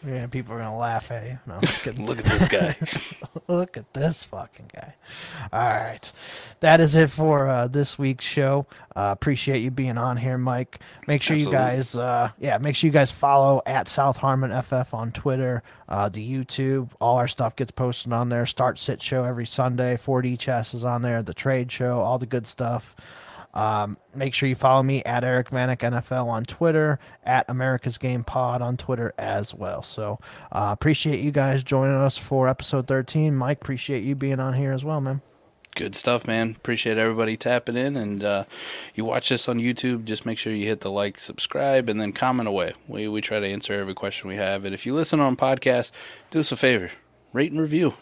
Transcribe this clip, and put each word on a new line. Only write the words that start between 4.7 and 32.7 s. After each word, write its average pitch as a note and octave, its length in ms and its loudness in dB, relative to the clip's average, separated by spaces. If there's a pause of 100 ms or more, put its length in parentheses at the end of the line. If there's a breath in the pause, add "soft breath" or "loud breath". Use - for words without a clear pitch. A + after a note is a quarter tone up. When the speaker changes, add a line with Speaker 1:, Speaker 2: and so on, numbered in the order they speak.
Speaker 1:
guy. - 220 -18 (560 loud breath)
All A2 80 -2
right. A2+ 520 -2 (500 loud breath)
That D#3+ 180 10
is D#3 160 6
it D#3 160 8
for, D3 360 4
uh, B2 200 2
this C#3 320 0
week's C3+ 260 0
show. C#3 400 2 (300 loud breath)
Uh, G2+ 160 2
appreciate C3 480 0
you A#2+ 100 0
being B2+ 280 -2
on B2 200 0
here, B2+ 220 0
Mike. B2+ 400 -2 (280 loud breath)
Make D3 140 2
sure D#3+ 140 2
Speaker 2:
Absolutely. D3 240 4
Speaker 1:
you C3 80 6
guys, B2+ 280 0
uh, A#2+ 440 0
yeah, A#2+ 180 0
make C#3 180 0
sure E3+ 120 4
you D3 60 4
guys C#3+ 180 6
follow C#3 540 6
at C3 240 -2
South C#3 280 2
Harmon C3 340 2
F B2+ 220 -2
F B2+ 200 0
on A2+ 180 -4
Twitter, B2+ 500 0 (280 loud breath)
uh, G2+ 200 0
the G#2+ 180 -8
YouTube. C3 640 -2 (120)
All A#2+ 160 4
our A#2+ 100 2
stuff - 300 -2
gets B2 140 -4
posted B2 420 -4
on B2 160 0
there. A#2+ 180 0
Start - 320 0
Sit - 240 -4
Show B2+ 220 0
every A#2+ 200 -4
Sunday. B2 520 0
Four B2+ 260 0
D B2 140 -2
Chess C3+ 360 -2
is A#2+ 120 -6
on A#2+ 180 0
there. A#2+ 180 0
The G#2 140 -6
Trade B2+ 360 0
Show, B2 280 0
all A2+ 180 2
the B2 80 -4
good A#2 220 -4
stuff. A#2+ 480 -6 (580 loud breath)
Um, G#2 420 0 (180)
make C3+ 200 -4
sure C#3 160 2
you C3 60 2
follow C3 280 6
me C3+ 220 2
at A#2+ 180 0
Eric B2+ 260 0
Vanek B2+ 320 -2
N A#2+ 120 0
F A#2 180 -4
L B2+ 180 0
on A2+ 140 -2
Twitter, D3+ 560 2 (240 loud breath)
at B2+ 260 2
America's B2+ 480 -2
Game B2 280 -2
Pod B2 360 -2
on B2 140 -2
Twitter A#2 420 -4
as G#2 380 -4
well. F2+ 260 -8
So, G#2 380 -8 (320 loud breath)
uh, G#2 260 -2
appreciate D3 440 2
you D3 100 0
guys C3+ 320 2
joining C3+ 320 2
us C3+ 220 2
for C3 320 2
episode C3 360 -2